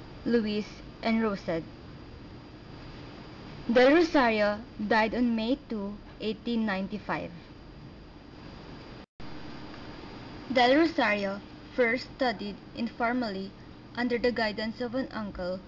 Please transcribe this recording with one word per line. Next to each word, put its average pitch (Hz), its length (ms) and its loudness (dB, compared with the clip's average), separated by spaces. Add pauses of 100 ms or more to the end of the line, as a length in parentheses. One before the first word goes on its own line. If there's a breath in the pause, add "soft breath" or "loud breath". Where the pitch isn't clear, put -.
(260)
Luis, 214 400 2 (360)
and 226 200 4
Rosed. 185 420 0 (2000)
Del 247 220 10
Rosario 233 640 6 (280)
died 220 260 4
on 233 220 2
May 226 220 2 (120)
two, 202 240 -4 (260)
eighteen 220 460 -2
ninety-five. 190 640 -4 (3250)
Del 247 240 8
Rosario 208 640 4 (360)
first 240 400 2
studied 202 400 -2 (200)
informally 226 760 -2 (440)
under 240 220 0
the 240 140 4
guidance 220 500 -2
of 240 140 -4
an 262 160 -2
uncle 185 560 -4